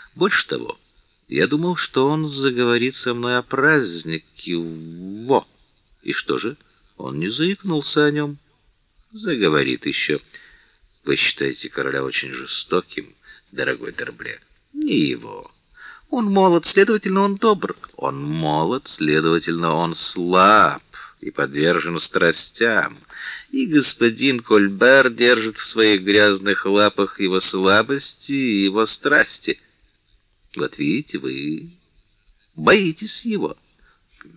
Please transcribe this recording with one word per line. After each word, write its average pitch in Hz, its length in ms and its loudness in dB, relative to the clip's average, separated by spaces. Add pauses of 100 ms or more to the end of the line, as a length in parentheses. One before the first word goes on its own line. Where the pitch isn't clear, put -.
(160)
Больше 185 320 0
того, 60 320 -8 (480)
Я 76 200 2
думал, 165 280 0
что 135 320 0
он 156 200 0
заговорит 127 680 0
со 123 180 -4
мной 120 240 -2
о 123 60 -2
празднике. 90 1120 -2
Во! 87 880 -4 (560)
И - 100 -6
что - 240 -4
же? 123 200 -8 (400)
Он 69 220 -10
не 90 100 -4
заикнулся 156 760 -2
о 147 60 2
нем. 147 260 -4 (720)
Заговорит 90 760 0
еще. - 340 -4 (840)
Вы 71 120 -2
считаете - 540 -4
короля 67 340 -4
очень 67 300 -6
жестоким, - 800 -8 (360)
дорогой 123 400 -6
Д'Арбле? - 480 -12 (340)
Не 285 240 -2
его. 62 520 -4 (600)
Он 240 160 -2
молод, 190 400 4
следовательно, 196 560 2
он 202 140 0
добр. 196 400 0 (200)
Он 139 280 -6
молод, 80 640 -2
следовательно, 80 880 0
он 82 220 -2
слаб 92 840 4 (400)
и - 100 -10
подвержен 78 680 -2
страстям. - 960 0 (540)
И 269 140 -2
господин 127 760 0
Кольбер 113 680 6
держит 113 480 2
в - 80 -10
своих 107 360 4
грязных 101 640 2
лапах 101 540 2
его 92 200 2
слабости 107 920 0
и 123 340 0
его 101 200 2
страсти. - 760 -2 (960)
Вот 71 220 -6
видите, 78 420 -4
вы 147 520 -8 (840)
боитесь 190 680 0
его. 196 320 -4 (800)